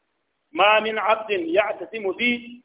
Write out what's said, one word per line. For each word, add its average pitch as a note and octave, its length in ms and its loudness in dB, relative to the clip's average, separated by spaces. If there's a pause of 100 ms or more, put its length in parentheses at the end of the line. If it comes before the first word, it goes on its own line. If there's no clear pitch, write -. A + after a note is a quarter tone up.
(520)
ما G#3 280 4
من G#3+ 200 -2
عبد G#3+ 300 0
يعتصم F#3+ 840 -2
بي A#3+ 540 -2